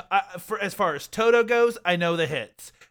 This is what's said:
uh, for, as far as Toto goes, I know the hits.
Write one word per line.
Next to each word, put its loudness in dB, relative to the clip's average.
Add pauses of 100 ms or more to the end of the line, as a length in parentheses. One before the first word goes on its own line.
uh, 2 (180)
for, -8
as -4
far 0
as -12
Toto 4
goes, 2
I 0
know 0
the 0
hits. -8 (200)